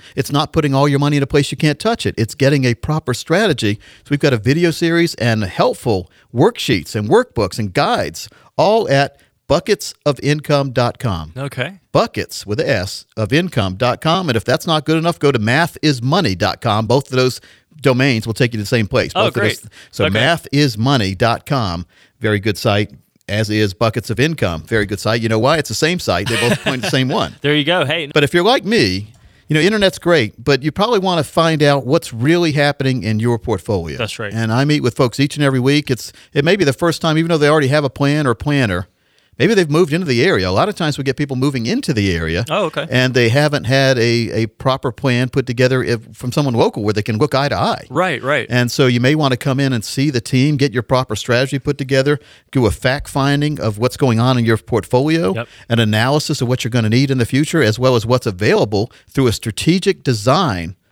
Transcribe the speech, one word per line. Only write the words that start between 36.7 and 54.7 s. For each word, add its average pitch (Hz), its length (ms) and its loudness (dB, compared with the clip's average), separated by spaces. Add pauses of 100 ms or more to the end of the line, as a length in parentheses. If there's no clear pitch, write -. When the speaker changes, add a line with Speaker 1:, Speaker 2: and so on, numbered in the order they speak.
Speaker 1:
first 165 280 -2
time, 156 160 0
even 165 120 0
though 170 80 2
they 147 120 4
already 151 180 2
have 147 160 2
a 135 60 0
plan 143 360 0
or 123 80 2
planner, 113 540 -2 (520)
maybe 190 160 4
they've 175 160 4
moved 156 220 2
into 180 120 -2
the 123 180 2
area. 127 240 2
A 90 40 0
lot 135 180 2
of 202 60 -6
times 151 240 -2
we 139 40 -6
get 131 140 -2
people 139 180 -4
moving 131 300 -2
into 202 260 -2
the 101 240 0
area. 82 360 -2
Speaker 2:
Oh, 190 140 0
okay. 151 220 -4
Speaker 1:
And 127 280 2
they 120 140 4
haven't 147 340 2
had 135 340 2
a, 117 460 0
a - 20 -2
proper 131 460 -4
plan 123 380 0
put 131 180 -2
together 127 360 2
if, 113 320 -4
from 123 160 -8
someone 143 220 0
local 131 300 0
where 104 100 0
they 104 80 -2
can 107 160 -2
look 131 160 0
eye 139 160 0
to 117 80 -4
eye. 175 320 -2
Speaker 2:
Right, 143 320 -2
right. 147 260 -2
Speaker 1:
And 120 240 0
so 139 140 2
you 123 140 2
may 131 160 2
wanna 139 200 0
come 131 240 -2
in 135 140 0
and 113 100 -2
see 143 280 -2
the 123 100 -2
team, 139 340 0
get 139 160 0
your 113 120 -4
proper 127 320 -2
strategy 127 420 -2
put 143 220 -4
together, 135 400 0 (320)
do 123 160 4
a 95 40 2
fact 131 380 -2
finding 143 500 0
of 104 200 -4
what's 123 180 -2
going 120 220 2
on 127 180 2
in 117 80 2
your 113 120 4
portfolio, 156 760 0